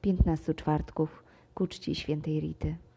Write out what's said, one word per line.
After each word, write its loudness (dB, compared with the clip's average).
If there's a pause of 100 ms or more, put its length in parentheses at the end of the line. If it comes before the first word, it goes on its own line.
piętnastu 4
czwartków -2 (300)
ku 0
czci -6
świętej -2
Rity -4 (220)